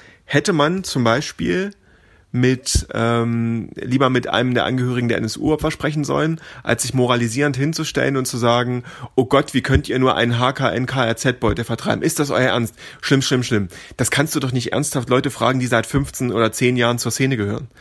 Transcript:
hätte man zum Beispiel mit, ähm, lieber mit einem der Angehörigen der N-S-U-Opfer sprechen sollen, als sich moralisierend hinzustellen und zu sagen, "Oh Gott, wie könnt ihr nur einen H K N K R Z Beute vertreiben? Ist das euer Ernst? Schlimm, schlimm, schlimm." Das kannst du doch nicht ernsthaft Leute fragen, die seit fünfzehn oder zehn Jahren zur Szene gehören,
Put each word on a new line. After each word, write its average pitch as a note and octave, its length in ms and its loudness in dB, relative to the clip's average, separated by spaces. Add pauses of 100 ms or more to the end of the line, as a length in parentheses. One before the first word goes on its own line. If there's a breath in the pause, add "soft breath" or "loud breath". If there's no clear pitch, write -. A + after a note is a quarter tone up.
(280 loud breath)
hätte C#3+ 260 0
man E3+ 320 2
zum - 180 -2
Beispiel E3 680 0 (640 soft breath)
mit, C3 580 2
ähm, A#2 840 0
lieber C3 340 0
mit B2 160 0
einem B2 280 0
der G#2+ 100 2
Angehörigen B2 440 0
der A2+ 100 0
N-S-U-Opfer D3 520 -2
sprechen D3 320 -4
sollen, D3 380 -2 (240 loud breath)
als A2+ 180 0
sich A#2 100 -6
moralisierend B2 640 0
hinzustellen C#3 600 -2
und C3 100 -2
zu B2+ 120 -6
sagen, A#2+ 440 2 (320 loud breath)
"Oh C3 120 4
Gott, - 280 2
wie B2 80 2
könnt C3+ 260 2
ihr C3 120 0
nur C3 160 4
einen A#2+ 240 2
H B2+ 140 2
K C3 160 0
N A#2+ 160 -2
K C3 200 0
R A2+ 100 0
Z B2+ 220 0
Beute A2 240 0
vertreiben? A2+ 400 -2
Ist - 160 0
das C#3+ 140 0
euer A2 80 2
Ernst? A#2 340 0 (260 loud breath)
Schlimm, C3+ 220 2
schlimm, B2+ 220 0
schlimm." G2+ 240 0 (280 loud breath)
Das B2 140 0
kannst - 240 0
du D3+ 60 -2
doch C3 100 -2
nicht A#2+ 220 -2
ernsthaft B2 360 -2
Leute B2+ 220 2
fragen, B2+ 300 0
die B2 80 -2
seit A2+ 180 2
fünfzehn C3+ 460 -2
oder A2 180 2
zehn B2+ 260 0
Jahren A#2+ 220 2
zur A#2 140 -2
Szene C3+ 240 0
gehören, G#2 320 -4 (120 loud breath)